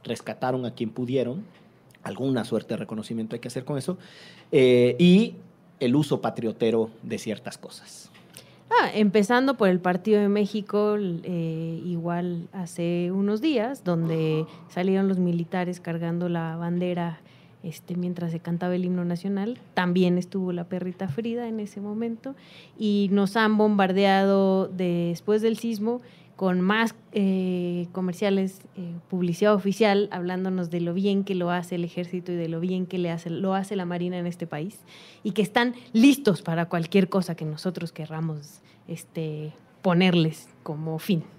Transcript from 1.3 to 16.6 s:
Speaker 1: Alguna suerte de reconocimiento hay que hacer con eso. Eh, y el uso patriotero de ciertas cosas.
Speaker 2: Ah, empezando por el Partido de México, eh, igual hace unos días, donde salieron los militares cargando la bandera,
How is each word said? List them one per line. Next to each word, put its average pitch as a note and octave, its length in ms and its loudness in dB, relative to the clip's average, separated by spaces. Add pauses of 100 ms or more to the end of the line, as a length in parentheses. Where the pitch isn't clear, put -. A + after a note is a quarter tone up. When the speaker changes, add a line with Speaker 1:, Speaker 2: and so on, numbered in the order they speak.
Speaker 1:
Alguna B2 420 -2
suerte A2 300 -4
de - 20 -4
reconocimiento A2 580 -8
hay A2+ 60 -10
que B2 80 -12
hacer B2+ 160 -8
con D3 140 -4
eso. F3+ 180 -4 (560)
Eh, B2 460 6
y F3+ 360 8 (460)
el B2+ 160 2
uso D3 240 2
patriotero A2+ 720 0 (120)
de A2+ 160 -8
ciertas G#2+ 380 -8
cosas. - 540 -20 (600)
Speaker 2:
Ah, A#4 240 4
empezando G#3+ 600 4
por F#3+ 140 4
el F3+ 100 2
Partido F#3 400 2
de G3+ 80 4
México, G#3 680 0
eh, E3 880 -4
igual F3 680 -4
hace F3 580 -4
unos G3+ 300 0
días, C4 420 -2
donde D#3+ 640 0 (240)
salieron F#3+ 400 0
los F#3+ 100 2
militares F3 640 -2
cargando E3+ 480 -4
la E3 280 -2
bandera, E3+ 640 -2 (440)